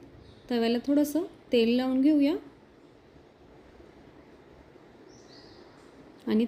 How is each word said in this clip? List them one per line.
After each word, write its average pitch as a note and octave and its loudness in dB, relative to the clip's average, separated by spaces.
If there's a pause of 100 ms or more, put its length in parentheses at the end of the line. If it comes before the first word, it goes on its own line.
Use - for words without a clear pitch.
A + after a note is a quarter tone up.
(500)
तव्याला A#3 -2
थोडंसं D4 0 (280)
तेल A#3 2
लावून C4 -2
घेऊया D4 2 (4000)
आणि A3 0